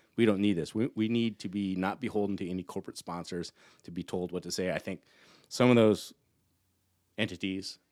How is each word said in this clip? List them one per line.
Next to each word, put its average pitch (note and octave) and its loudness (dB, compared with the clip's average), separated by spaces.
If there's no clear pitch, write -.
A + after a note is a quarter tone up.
we A#2 6
don't G2+ 6
need G#2 4
this. D#2+ -4
We, A#2 0
we A2 0
need A#2 0
to G#2 -8
be F#2+ -2
not F#2+ -2
beholden G2+ -2
to F#2 -6
any F#2 -4
corporate - -10
sponsors F2 -8
to - -16
be F2 -8
told F2+ -6
what F2 -6
to F2 -10
say." F#2 -4
I D#2 -2
think F#2 -8
some B2+ 4
of B2 8
those A2 4
entities, F#2+ -4